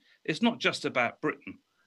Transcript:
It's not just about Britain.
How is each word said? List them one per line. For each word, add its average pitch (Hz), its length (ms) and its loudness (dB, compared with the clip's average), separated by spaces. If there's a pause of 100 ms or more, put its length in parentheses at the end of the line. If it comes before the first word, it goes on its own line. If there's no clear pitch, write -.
(240)
It's 156 180 -2
not 233 180 2
just - 260 0
about 123 340 0
Britain. - 400 -6 (280)